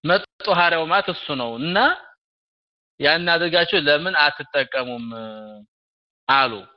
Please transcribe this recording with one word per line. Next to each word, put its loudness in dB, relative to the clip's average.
መጦሃሪያው 0
ማለት 0
እሱ -8
ነው -4
እና -2
ያን 2
አድርጋችሁ 2
ለምን 2
አትጠቀሙም -2
አሉ። 4